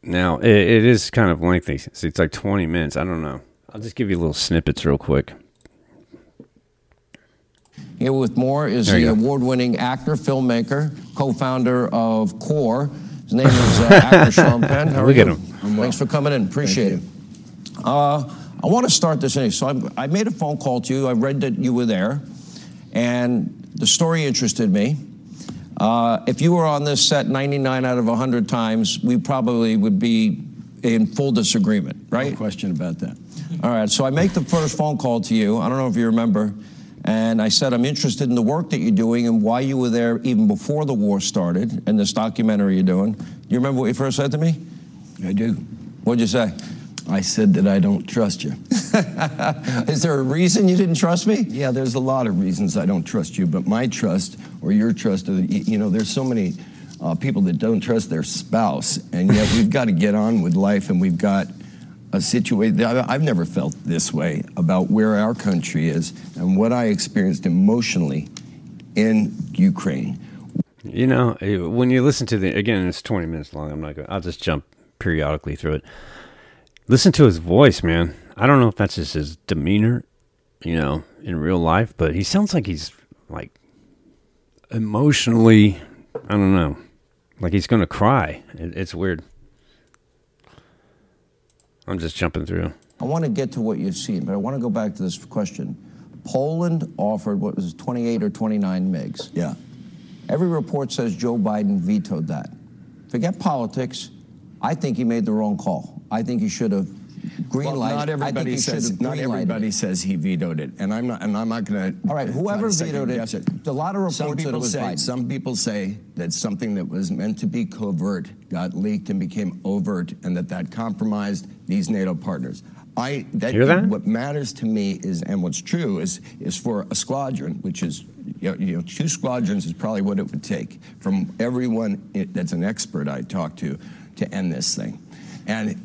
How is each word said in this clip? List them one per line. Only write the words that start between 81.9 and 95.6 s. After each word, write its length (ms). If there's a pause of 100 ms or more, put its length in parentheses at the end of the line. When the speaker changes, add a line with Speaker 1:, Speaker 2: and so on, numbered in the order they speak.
Speaker 1:
but 180
he 100
sounds 300
like 120
he's, 260 (380)
like, 300 (1080)
emotionally, 1120 (480)
I 60
don't 220
know, 220 (640)
like 140
he's 140
gonna 200
cry. 560 (100)
It, 220
it's 180
weird. 300 (2750)
I'm 120
just 160
jumping 300
through. 280 (260)
Speaker 2:
I 60
wanna 240
get 240
to 80
what 160
you've 180
seen, 300
but 80
I 40
wanna 220
go 100
back 260
to 80
this 200
question. 540 (480)